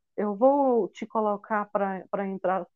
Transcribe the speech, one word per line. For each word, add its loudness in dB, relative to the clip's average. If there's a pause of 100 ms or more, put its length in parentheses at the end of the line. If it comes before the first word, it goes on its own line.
(160)
eu -2
vou 4
te -14
colocar -2
pra, -4
pra -4
entrar -2